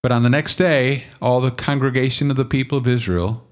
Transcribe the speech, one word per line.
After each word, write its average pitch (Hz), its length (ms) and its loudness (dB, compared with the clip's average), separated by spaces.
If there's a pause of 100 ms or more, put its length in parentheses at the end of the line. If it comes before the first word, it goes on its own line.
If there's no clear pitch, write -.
But 123 100 0
on 120 120 2
the 120 40 4
next 143 280 0
day, 139 480 0 (180)
all 123 180 2
the 127 120 0
congregation 135 760 0
of 135 60 0
the 135 80 0
people 131 320 -2
of 127 120 0
Israel 104 640 -2